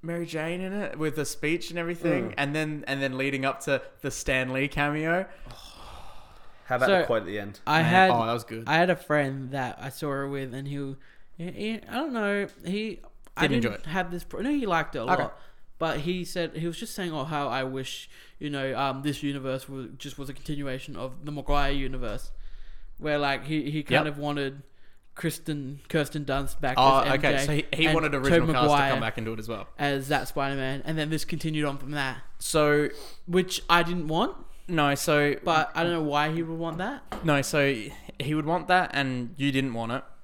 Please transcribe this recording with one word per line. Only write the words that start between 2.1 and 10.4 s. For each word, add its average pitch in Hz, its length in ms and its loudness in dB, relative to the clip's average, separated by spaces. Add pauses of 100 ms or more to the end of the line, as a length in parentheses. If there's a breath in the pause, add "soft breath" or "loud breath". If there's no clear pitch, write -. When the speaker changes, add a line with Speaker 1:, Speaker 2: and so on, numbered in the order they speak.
Speaker 2:
Mm. - 60 -10
Speaker 1:
and 143 200 0
then, 151 320 -2
and 139 140 -2
then 131 160 0
leading 135 260 0
up 135 180 0
to 139 200 0 (180)
the 143 100 -4
Stan 127 420 -2
Lee 135 160 0
cameo. 156 580 0 (1400 loud breath)
Speaker 2:
How 127 100 0
about 127 120 4
Speaker 3:
So, 196 120 6
Speaker 2:
the 151 40 4
quote 113 180 2
at 92 40 -8
the 101 120 -6
end? 101 280 -10
Speaker 3:
I 156 160 6
Speaker 1:
Man, 160 80 4
Speaker 3:
had, 185 200 8
Speaker 1:
oh, 117 160 4
that 113 60 2
was 117 120 -2
good. 113 220 -10
Speaker 3:
I 139 100 2
had 175 140 6
a 175 60 4
friend 139 540 0
that 131 300 -4
I 135 100 -8
saw 147 200 -6
her 139 180 -2
with, 135 260 -6